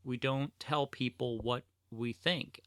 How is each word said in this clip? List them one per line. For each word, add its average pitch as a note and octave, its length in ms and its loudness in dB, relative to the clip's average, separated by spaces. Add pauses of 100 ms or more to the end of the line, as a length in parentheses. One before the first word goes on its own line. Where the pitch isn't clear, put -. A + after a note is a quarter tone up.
We B2+ 120 -2
don't C3+ 420 0
tell C#3+ 280 2
people B2 520 -2
what A#2+ 260 0 (280)
we A#2 200 -2
think. - 540 -2